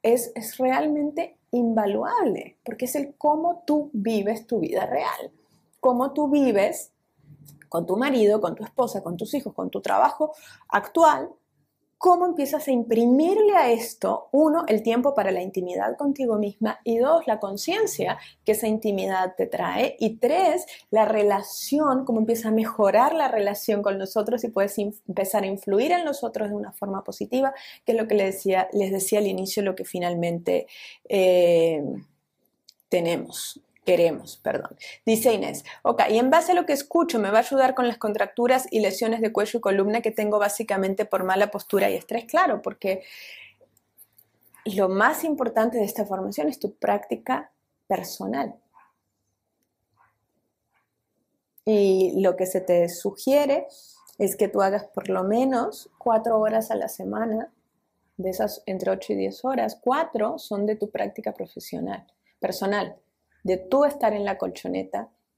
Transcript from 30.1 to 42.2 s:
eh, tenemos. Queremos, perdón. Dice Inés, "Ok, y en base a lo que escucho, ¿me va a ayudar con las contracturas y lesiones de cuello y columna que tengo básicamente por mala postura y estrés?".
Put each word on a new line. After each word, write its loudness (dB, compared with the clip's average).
eh, 4
tenemos. -4
Queremos, 2
perdón. -8
Dice 4
Inés, -6
"Ok, 2
y 2
en 2
base 4
a 4
lo 2
que -2
escucho, 0
¿me 0
va 2
a 6
ayudar 2
con 0
las -2
contracturas 0
y 2
lesiones 0
de 0
cuello -2
y -2
columna 2
que -2
tengo 0
básicamente -2
por -2
mala 2
postura 0
y -2
estrés?". -6